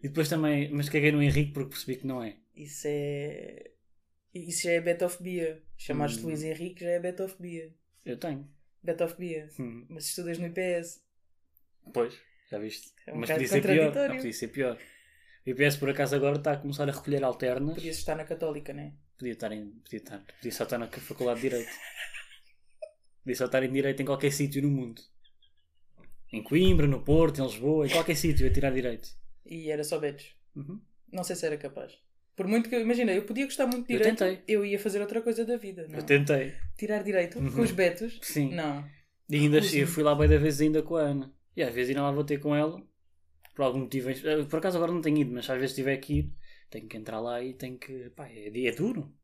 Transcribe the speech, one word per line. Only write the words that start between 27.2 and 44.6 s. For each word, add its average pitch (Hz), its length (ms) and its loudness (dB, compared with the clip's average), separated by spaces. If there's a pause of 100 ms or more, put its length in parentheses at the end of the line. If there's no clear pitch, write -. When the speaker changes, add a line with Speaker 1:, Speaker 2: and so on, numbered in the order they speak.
Speaker 1:
em 131 40 2
Lisboa, 135 420 2
em - 20 0
qualquer 165 260 2
sítio 143 320 6
a 127 40 8
tirar 139 200 6
Direito. 123 380 -2 (360)
Speaker 2:
E 160 240 -8
era 151 140 -2
só 156 160 -2
betos. 143 360 -6 (200)
Speaker 1:
Uhum. 156 260 -10 (300)
Speaker 2:
Não 185 120 -6
sei 180 120 -4
se 170 100 -4
era 151 120 0
capaz. - 360 -10 (420)
Por 190 120 -4
muito 226 200 2
que 240 80 -2
eu, 233 60 2
imagina, 233 320 2
eu 202 120 2
podia 262 200 -2
gostar 269 220 0
muito 240 200 -2
de 240 60 0
Speaker 1:
Eu - 60 2
Speaker 2:
Direito, 220 180 6
Speaker 1:
tentei. 190 300 0
Speaker 2:
eu 208 180 2
ia 202 140 0
fazer 202 200 -2
outra 208 220 -2
coisa 226 240 0
da 240 120 0
vida, 190 300 -10
não 156 80 -12
é? 151 40 -6
Speaker 1:
Eu 151 40 -8
tentei. 143 500 4 (240)
Speaker 2:
Tirar 208 260 -2
Direito? 185 360 0
Speaker 1:
Uhum. 135 120 0
Speaker 2:
Com 131 100 2
os 220 100 4
betos? 180 520 0
Speaker 1:
Sim. 143 320 0
Speaker 2:
Não. 147 280 -2 (460)
Speaker 1:
E 147 80 0
ainda 147 200 6
Speaker 2:
Recuso-me. 151 240 4
Speaker 1:
eu 139 60 4
fui 156 160 0
lá 147 120 6
bué 151 120 6
da 156 100 10
vez 143 220 4
ainda 156 220 4
com 165 160 -4
a 160 40 2
Ana. 143 300 0 (240)
E 170 60 -2
às 123 120 0
vezes 123 160 0
ainda 135 120 0
lá 143 100 2
vou 143 120 0
ter 143 160 -2
com 147 160 0
ela. 160 260 0 (760)
Por 143 80 -2
algum 131 180 2
motivo, 127 280 -4
em, 151 400 0
por 156 80 -2
acaso 175 200 0